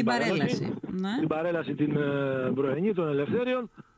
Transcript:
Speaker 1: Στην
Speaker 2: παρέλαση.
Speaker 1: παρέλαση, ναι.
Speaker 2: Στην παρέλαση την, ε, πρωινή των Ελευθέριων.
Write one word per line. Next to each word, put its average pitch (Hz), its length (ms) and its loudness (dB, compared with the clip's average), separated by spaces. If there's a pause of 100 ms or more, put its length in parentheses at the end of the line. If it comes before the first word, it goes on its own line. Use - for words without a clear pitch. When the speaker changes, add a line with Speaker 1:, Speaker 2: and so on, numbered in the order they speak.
Speaker 1:
Στην 226 40 2
Speaker 2:
παρέλαση. 233 340 2
Speaker 1:
παρέλαση, - 360 0 (160)
ναι. 190 260 -2
Speaker 2:
Στην 269 120 0
παρέλαση 160 460 -2
την, 147 220 0
ε, 139 580 0
πρωινή 143 400 2
των 170 140 0
Ελευθέριων. 220 640 0 (280)